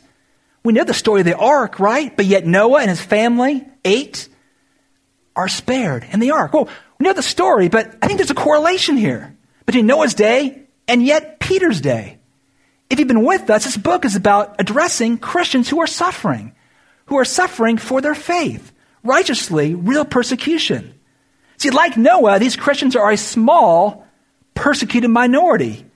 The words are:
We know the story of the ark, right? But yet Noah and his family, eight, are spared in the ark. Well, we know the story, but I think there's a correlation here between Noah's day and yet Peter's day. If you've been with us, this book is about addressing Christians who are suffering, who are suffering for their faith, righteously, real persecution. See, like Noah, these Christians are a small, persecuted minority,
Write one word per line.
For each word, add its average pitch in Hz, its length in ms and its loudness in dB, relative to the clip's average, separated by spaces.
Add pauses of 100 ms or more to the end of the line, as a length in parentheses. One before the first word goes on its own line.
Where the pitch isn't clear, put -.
(640)
We 233 80 0
know 233 140 2
the 233 80 -4
story 214 260 0
of 180 60 2
the 170 120 0
ark, 247 400 0
right? 240 380 -2
But 208 100 0
yet 190 200 2
Noah 214 340 4
and 240 100 0
his 175 120 -4
family, 240 680 0 (160)
eight, 226 460 -2 (1080)
are 185 140 -4
spared 202 600 -4
in 208 120 -2
the 254 100 2
ark. 254 220 0
Well, 294 160 0 (300)
we - 40 -2
know 359 80 2
the 381 100 -2
story, 285 460 2
but 214 340 -2
I - 60 0
think 392 100 -2
there's 285 140 -2
a - 40 -4
correlation 302 600 0
here 151 400 -4 (300)
between 240 200 2
Noah's 277 280 2
day 247 500 0 (240)
and 240 160 2
yet 302 380 0
Peter's 349 400 0
day. 113 380 -4 (720)
If 254 80 0
you've 294 120 0
been 226 160 2
with 370 240 0
us, 214 160 2
this 269 100 -8
book 339 300 -2
is 202 100 -2
about 202 420 0
addressing 233 600 -2
Christians 277 500 -2
who 330 140 -2
are 320 60 -2
suffering, 156 680 -6 (520)
who 285 100 -2
are 254 80 2
suffering 233 520 -2
for 254 220 -4
their 294 160 -2
faith, 302 560 -6 (320)
righteously, 220 720 0
real 240 300 -2
persecution. 247 880 -4 (640)
See, - 120 -2
like 277 260 2
Noah, 233 420 4
these 233 200 0
Christians 277 400 0
are 208 140 2
a 214 60 2
small, 214 880 2 (500)
persecuted 247 540 -2
minority, 240 760 0 (100)